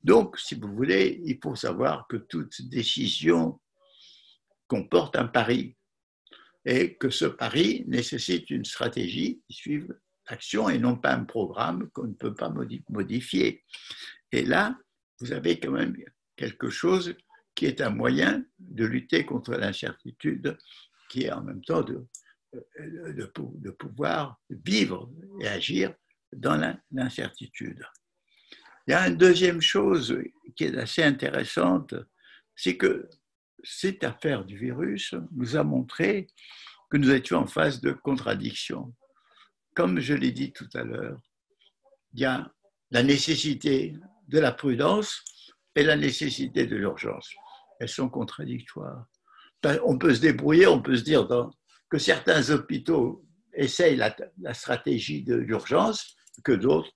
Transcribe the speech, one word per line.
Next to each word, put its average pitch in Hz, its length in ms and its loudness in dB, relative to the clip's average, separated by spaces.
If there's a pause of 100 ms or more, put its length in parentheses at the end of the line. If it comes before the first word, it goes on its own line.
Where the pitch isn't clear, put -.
Donc, - 380 4
si - 160 -8
vous 104 180 -8
voulez, 175 500 2
il 156 160 -6
faut 147 140 -6
savoir 127 540 -2
que 117 80 -6
toute 85 460 -10
décision - 960 -2 (1040)
comporte - 480 0
un 120 140 0
pari 120 480 0 (880)
et - 320 2
que 135 120 -2
ce - 180 0
pari 160 600 0
nécessite 120 640 -2
une - 140 -4
stratégie - 840 -4
qui - 80 -20
suive - 420 -8 (340)
l'action - 380 -2
et - 100 0
non 120 180 2
pas - 180 2
un 127 100 -2
programme 92 680 -4
qu'on - 160 -10
ne 107 80 -8
peut - 200 -6
pas - 140 -6
modi-, - 400 -8
modifier. 104 760 -2 (680)
Et - 140 0
là, 202 340 0 (400)
vous - 140 -8
avez - 260 0
quand 67 140 -6
même - 240 -2 (400)
quelque - 340 -6
chose 180 440 0 (400)
qui - 120 -2
est 131 140 -2
un 127 100 0
moyen 131 540 0 (140)
de 113 260 -4
lutter 127 420 0
contre 120 280 -6
l'incertitude, 127 1000 -6 (520)
qui 127 160 -4
est - 80 -2
en - 100 -8
même - 200 -10
temps 160 200 0
de, 127 240 -8 (460)
de 156 720 -14
pou-, 131 340 -12
de - 120 -10
pouvoir 139 800 -6
vivre 139 640 -2 (300)
et 107 80 -4
agir 95 440 -2 (400)
dans - 220 -2
l'in-, - 240 -2 (140)
l'incertitude. - 880 -8 (1040)
Il - 60 2
y - 20 4
a 185 140 4
une 175 80 2
deuxième 180 440 8
chose 180 560 2 (400)
qui 165 80 -2
est - 120 0
assez - 260 -2
intéressante, 143 920 2 (640)
c'est 90 200 -2
que - 320 2 (540)
cette - 400 -6
affaire 127 420 -4
du 98 120 -14
virus 151 580 -6 (180)
nous 127 240 -4
a 151 60 2
montré 147 680 -2 (600)
que 147 60 2
nous 139 140 6
étions 135 280 2
en - 80 0
phase 147 340 0
de - 120 0
contradiction. - 1000 -4 (800)
Comme 175 260 2
je 131 140 0
l'ai 131 180 0
dit 131 200 -6
tout - 220 -16
à 62 80 -6
l'heure, 57 360 -8 (920)
il 120 80 -14
y 135 40 2
a 131 280 -2 (380)
la 123 120 4
nécessité 139 920 2 (320)
de 143 100 2
la 156 140 4
prudence 151 720 0 (500)
et 147 80 4
la 151 140 4
nécessité 135 680 -2
de - 100 -4
l'urgence. 98 540 -4 (500)
Elles 117 80 -6
sont 131 200 -2
contradictoires. 123 1000 -8 (560)
Ben, 151 220 4
on 135 140 2
peut 135 160 6
se 113 60 2
débrouiller, 147 460 8
on 160 160 6
peut 131 140 2
se 117 80 0
dire 147 220 4
dans, 120 240 0 (380)
que 160 100 0
certains 156 520 4
hôpitaux 147 760 0 (300)
essayent 147 420 4
la, 110 180 2 (260)
la 135 140 -8
stratégie 131 680 -2
de 123 120 0
l'urgence, 127 800 0 (280)
que 139 80 4
d'autres 123 440 2